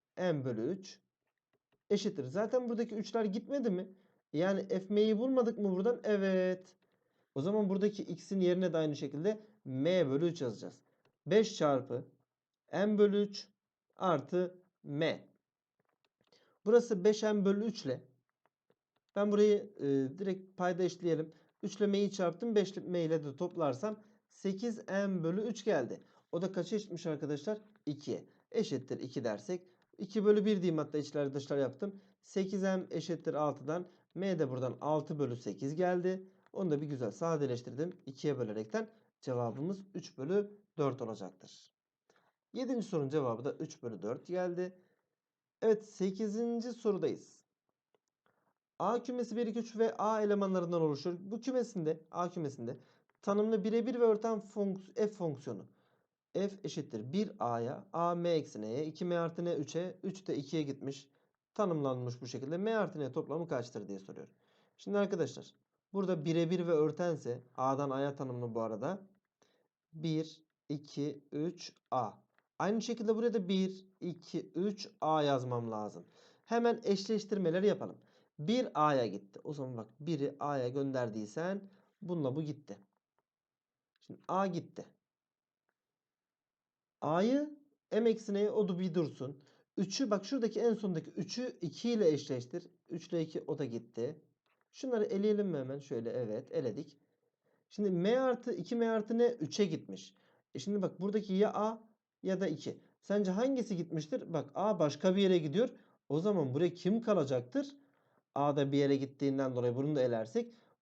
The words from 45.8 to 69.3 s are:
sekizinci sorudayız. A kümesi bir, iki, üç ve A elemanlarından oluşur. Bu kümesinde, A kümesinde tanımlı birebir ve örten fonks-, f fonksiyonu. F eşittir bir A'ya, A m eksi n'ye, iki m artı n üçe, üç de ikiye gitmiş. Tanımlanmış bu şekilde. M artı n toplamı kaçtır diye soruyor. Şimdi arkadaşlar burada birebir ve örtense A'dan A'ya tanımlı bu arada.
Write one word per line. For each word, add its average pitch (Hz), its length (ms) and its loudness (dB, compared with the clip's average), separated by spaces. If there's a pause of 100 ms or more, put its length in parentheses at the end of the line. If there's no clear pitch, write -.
sekizinci 220 880 -2
sorudayız. 170 720 -2 (1300)
A 220 220 2
kümesi 240 360 -4
bir, 233 100 0
iki, 226 120 -4
üç 226 180 -8
ve 226 200 2
A 214 240 2
elemanlarından 190 600 2
oluşur. 156 380 0
Bu 202 220 -8
kümesinde, 226 580 0 (120)
A 175 180 -2
kümesinde 143 480 -6 (440)
tanımlı 208 420 2
birebir 226 360 0
ve 240 40 6
örten 220 360 4
fonks-, 196 540 -4
f 214 140 2
fonksiyonu. 135 580 -4 (680)
F 196 160 0 (140)
eşittir 127 500 -6
bir 202 260 0
A'ya, 117 540 -2
A 170 220 2
m 175 140 0
eksi 147 320 0
n'ye, 120 240 -4
iki 160 200 -6
m 175 120 2
artı 170 280 -2
n 175 100 0
üçe, 165 480 -4
üç 190 240 -6
de 147 80 -2
ikiye 147 280 -2
gitmiş. 139 440 -8 (460)
Tanımlanmış 135 680 0
bu 131 60 -10
şekilde. 135 300 -6
M 220 180 0
artı 170 240 0
n 135 120 -2
toplamı 160 360 -4
kaçtır 120 400 -4
diye 98 120 -8
soruyor. 67 280 -14 (500)
Şimdi 202 200 -4
arkadaşlar 190 560 -2 (400)
burada 180 320 0
birebir 170 420 2
ve 170 40 2
örtense 151 720 2 (140)
A'dan 135 320 2
A'ya 139 260 0
tanımlı 123 400 -6
bu 113 60 0
arada. 117 400 -4 (920)